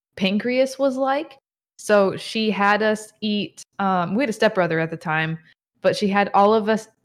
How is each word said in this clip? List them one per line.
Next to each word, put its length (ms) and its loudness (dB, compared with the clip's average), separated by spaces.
pancreas 600 -2
was 180 0
like. 420 -4
So 380 2
she 340 -4
had 320 2
us 380 -2
eat, 420 -6
um, 360 -2
we 80 0
had 80 -2
a 40 -4
stepbrother 460 0
at 100 -4
the 60 -10
time, 420 -4
but 140 2
she 120 -2
had 260 0
all 200 6
of 160 0
us 180 -2